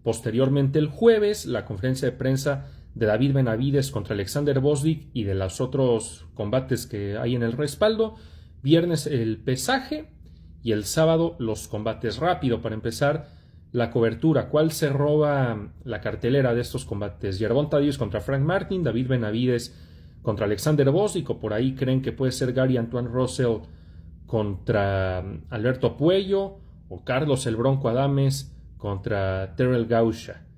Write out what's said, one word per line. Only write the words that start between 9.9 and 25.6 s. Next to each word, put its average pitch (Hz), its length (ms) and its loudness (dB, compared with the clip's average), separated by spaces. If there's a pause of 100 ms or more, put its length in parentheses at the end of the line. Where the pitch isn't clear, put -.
y 113 80 0
el 107 140 0
sábado, 165 520 2
los 110 300 -4
combates. 110 500 -4
Rápido, 135 440 0
para 107 140 -4
empezar 143 520 -2 (460)
la 117 180 0
cobertura, 117 560 2
¿cuál 156 240 2
se 156 160 -2
roba 139 880 0 (100)
la 113 160 -6
cartelera 120 560 2
de 120 60 2
estos - 240 -6
combates? 101 520 -6
Gervonta 131 400 2
Davis 143 200 2
contra 107 240 -2
Frank 139 200 -2
Martin, 185 420 0
David 123 260 0
Benavides 120 680 0 (440)
contra 107 240 0
Alexander 135 460 2
Bosdick, 185 380 0
o - 120 -4
por 107 100 -2
ahí 131 240 0
creen 131 260 0
que 131 120 -4
puede 131 180 0
ser 127 220 -2
Gary 131 240 2
Antoine 120 320 -2
Russell 120 540 0 (640)
contra 98 1000 0 (240)
Alberto 120 480 0